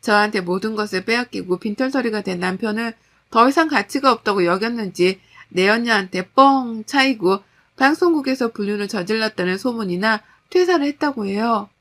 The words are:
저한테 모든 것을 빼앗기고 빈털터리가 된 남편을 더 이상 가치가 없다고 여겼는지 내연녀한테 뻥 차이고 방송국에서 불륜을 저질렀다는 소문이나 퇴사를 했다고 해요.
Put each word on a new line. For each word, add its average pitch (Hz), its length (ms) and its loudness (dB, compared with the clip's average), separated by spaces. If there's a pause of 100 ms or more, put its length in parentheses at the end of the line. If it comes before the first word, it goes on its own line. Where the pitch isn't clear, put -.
저한테 208 400 2
모든 185 340 -2
것을 208 300 -4
빼앗기고 208 540 -2
빈털터리가 240 640 -2
된 185 180 -6
남편을 214 540 -4 (360)
더 233 180 4
이상 320 200 2
가치가 269 440 0
없다고 202 340 0
여겼는지 190 760 -2 (280)
내연녀한테 202 800 0
뻥 262 560 4
차이고 220 560 0 (360)
방송국에서 269 720 0
불륜을 202 360 -4
저질렀다는 196 680 -2
소문이나 214 640 -2 (280)
퇴사를 349 360 2
했다고 285 400 -4
해요. 208 440 -2 (120)